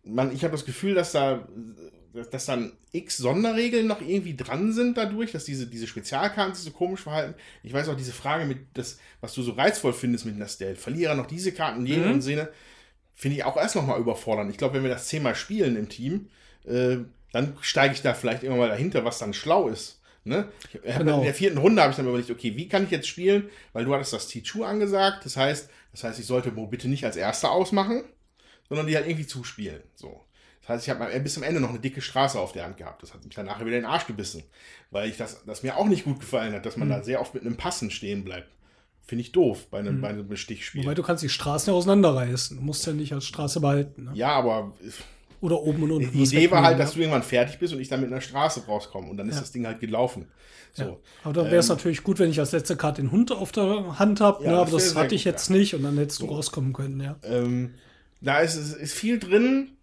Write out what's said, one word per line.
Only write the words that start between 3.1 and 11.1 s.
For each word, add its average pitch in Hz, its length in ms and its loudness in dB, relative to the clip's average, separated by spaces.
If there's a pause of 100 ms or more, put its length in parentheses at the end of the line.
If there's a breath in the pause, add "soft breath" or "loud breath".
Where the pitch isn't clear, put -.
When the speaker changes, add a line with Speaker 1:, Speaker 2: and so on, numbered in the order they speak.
Speaker 1:
Sonderregeln 220 680 2
noch 208 140 -2
irgendwie 170 360 -2
dran 156 360 -2
sind 240 240 0
dadurch, 214 360 -2
dass 156 120 -8
diese, 135 220 -6
diese 113 200 -8
Spezialkarten 190 680 -2
sich 180 100 -12
so 156 60 -12
komisch 185 320 -4
verhalten. 151 320 -4 (280 loud breath)
Ich 113 100 -14
weiß 151 160 -2
auch, 139 80 -4
diese 127 160 -8
Frage 151 340 -2
mit, 135 120 -4 (160)
das, - 240 -10 (220 soft breath)
was 113 140 -10
du 127 80 -4
so 120 100 -2
reizvoll 139 400 2
findest 120 340 -2
mit 104 120 -6
Nastel, 98 380 -8
Verlierer 143 380 -2